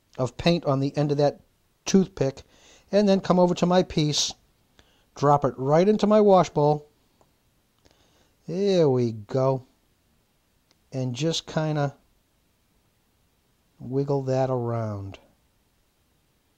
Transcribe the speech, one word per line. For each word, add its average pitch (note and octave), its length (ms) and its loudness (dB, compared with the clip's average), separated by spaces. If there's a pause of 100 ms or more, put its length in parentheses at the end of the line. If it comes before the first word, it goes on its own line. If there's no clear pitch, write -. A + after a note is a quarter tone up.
(200)
of B2+ 180 -4
paint E3+ 280 0
on C3+ 140 0
the C#3 160 -4
end D3 160 -2
of C#3 60 -4
that C#3+ 220 0 (460)
toothpick, E3+ 580 -2 (480)
and G3+ 180 2
then F#3+ 120 2
come F3+ 180 2
over F3+ 160 4
to - 100 -2
my F3+ 160 2
piece, D3+ 520 -2 (840)
drop C#3+ 300 2
it B2 120 -4
right D3+ 320 2
into G#3 160 0
my G#3+ 160 4
wash F#3+ 300 4
bowl. D3+ 340 0 (1600)
There F3+ 400 0
we B2 260 0
go. C3 500 -4 (1300)
And B2+ 240 -6
just D#3 320 -6
kinda D3+ 480 -4 (1800)
wiggle C#3 440 -4
that C3 280 -2
around. A2+ 640 -6 (1400)